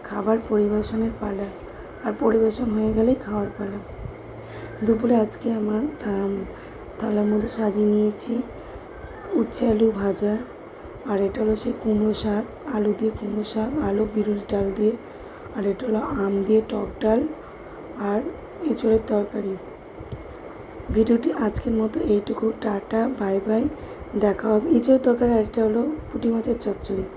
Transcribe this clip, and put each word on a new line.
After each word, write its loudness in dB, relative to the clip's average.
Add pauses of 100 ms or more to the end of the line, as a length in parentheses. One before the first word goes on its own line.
খাবার 2 (100)
পরিবেশনের 2
পালা, -4 (560)
আর -2
পরিবেশন 4
হয়ে 2
গেলেই 6
খাওয়ার -4
পালা। -6 (1040)
দুপুরে 4
আজকে 2
আমার 0 (160)
থা-, -2 (520)
থালার 2
মধ্যে 2
সাজিয়ে 2
নিয়েছি 2 (1000)
উচ্ছে 0
আলু 6
ভাজা, 0 (720)
আর 0
এটা 0
হলো 2
সেই -4
কুমড়ো 2
শাক, 0 (280)
আলু 2
দিয়ে 0
কুমড়ো -4
শাক, -2 (120)
আলু 2
বিউলির 0
ডাল 0
দিয়ে, 2 (600)
আর -4
এটা 0
হলো 2 (160)
আম 0 (100)
দিয়ে 6
টক -4 (100)
ডাল, 4 (800)
আর 0 (440)
এঁচোড়ের 2
তরকারি। -2 (1400)
ভিডিওটি 4
আজকের 0
মতো 0
এইটুকু। 2 (140)
টাটা, 0
বাই 0
বাই, 2 (560)
দেখা 2
হবে। 4
এঁচোড়ের 6
তরকারি 4
আর 6
এটা 0
হলো 4 (240)
পুঁটি -2
মাছের 0
চচ্চড়ি। -4 (120)